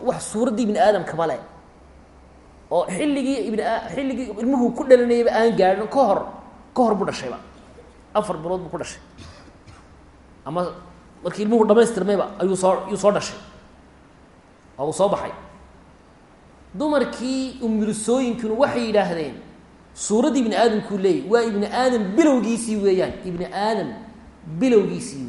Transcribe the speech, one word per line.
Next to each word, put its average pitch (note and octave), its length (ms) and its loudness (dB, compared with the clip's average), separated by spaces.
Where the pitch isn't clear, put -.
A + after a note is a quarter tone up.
wax G3 240 -2
suuraddii A3+ 340 0
ibni G#3 160 0
aadamkaba E3+ 480 2
leh, C3+ 140 -4
oo F3 160 2
xilligii C4+ 520 -2
ibni G#3+ 140 -2
aa-, - 260 -2
xilligii B3+ 480 -6
ilmuhu A#3+ 380 2
ku D#4 100 -6
dhalanayaba A#3+ 480 0
aan A3 240 0
gaadhin, F#3+ 320 0
ka C#4 160 -2
hor, G3 160 0
ka B3+ 80 0
hor A3 120 2
buu F#3+ 120 -2
dhashayba. B2+ 320 -8
Afar F#3 240 -2
bilood F3 240 -6
buu D#3+ 80 -12
ku D#3 100 -8
dhashay. - 220 -12
Ama D#3+ 160 -4
markii F3 180 -4
ilmuhu A3 240 4
dhammaystirmayba G#3 600 4
ayuu F#3 160 2
soo, F3+ 300 2
ayuu G3 100 -4
soo G3 160 4
dhashay. - 240 -4
Oo C#3 100 -4
uu D#3 40 -2
soo F#3 160 2
baxay. - 240 -2
Dumarkii C4 880 -2
umulisooyinkuna A3 920 0
waxay A#3+ 320 2
yidhaahdeen, F3 480 0
"Suuraddii C4 460 2
ibni A3 160 0
aadamkuu G#3 420 2
leeyahy, F3+ 320 2
waa A#3 120 6
ibni G3+ 240 -2
aadam B3 360 0
bilowgiisii A#3 600 2
weeyaan. F#3 360 2
Ibni F3 220 -6
aadam G3 420 -2
bilowgiisii E3+ 840 2